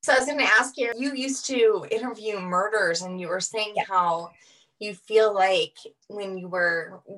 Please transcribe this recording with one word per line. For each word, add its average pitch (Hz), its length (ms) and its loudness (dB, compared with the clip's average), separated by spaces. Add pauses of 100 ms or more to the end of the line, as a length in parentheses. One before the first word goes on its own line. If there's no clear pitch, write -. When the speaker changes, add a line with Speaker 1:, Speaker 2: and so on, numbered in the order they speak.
Speaker 1:
So 285 120 2
I 262 40 6
was 254 80 2
gonna 285 180 0
ask 226 340 4
you, 240 200 -2
you 277 160 -4
used 269 340 -4
to 226 440 2
interview 214 480 -4
murderers, 185 640 0
and 185 180 -8
you 175 60 -8
were 180 140 -2
saying 214 340 -6
Speaker 2:
Yeah. 180 120 0
Speaker 1:
how 175 440 0 (480)
you 208 160 -10
feel 214 400 4
like 185 400 2 (320)
when 196 300 -8
you 180 100 -10
were 175 560 -2 (140)